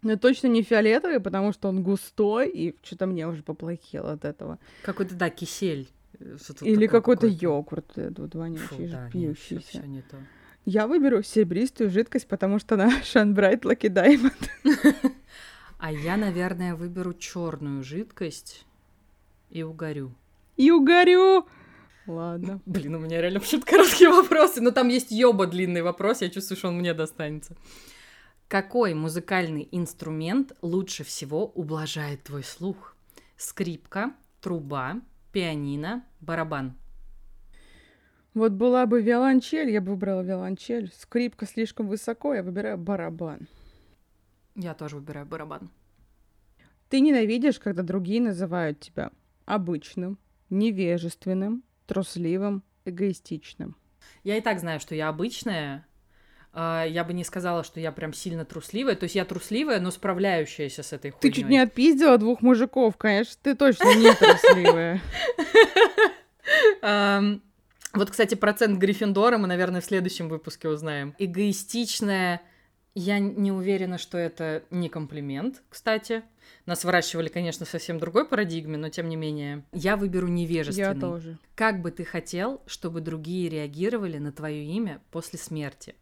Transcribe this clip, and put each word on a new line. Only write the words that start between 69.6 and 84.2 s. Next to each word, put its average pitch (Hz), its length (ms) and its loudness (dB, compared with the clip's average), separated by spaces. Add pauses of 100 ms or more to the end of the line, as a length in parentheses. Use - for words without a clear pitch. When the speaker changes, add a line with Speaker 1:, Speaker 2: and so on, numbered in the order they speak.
Speaker 2:
в - 40 -10
следующем 180 440 -4
выпуске 160 400 -8
узнаем. 151 500 -6
Эгоистичная. 196 1200 -2 (520)
Я 202 240 -2
н-, 196 180 -2
не 196 160 0
уверена, 185 460 -2
что - 200 -8
это 160 520 -6
не 175 200 -4
комплимент, 151 800 -8
кстати. 220 520 -4 (440)
Нас 175 180 -6
выращивали, 170 440 -2
конечно, 170 360 -6
в - 60 -16
совсем 165 280 -8
другой 170 280 0
парадигме, 165 500 -4
но 156 140 -8
тем 165 180 -8
не 160 80 -6
менее. 147 560 -8
Я 185 240 -2
выберу 185 320 -4
невежественный. 175 640 -2
Speaker 1:
Я - 60 -6
тоже. 165 380 -8 (160)
Speaker 2:
Как 220 260 -2
бы 165 100 -6
ты 165 140 -12
хотел, 185 640 -8
чтобы 165 340 -10
другие 160 480 -6
реагировали 160 720 -6
на 147 140 -8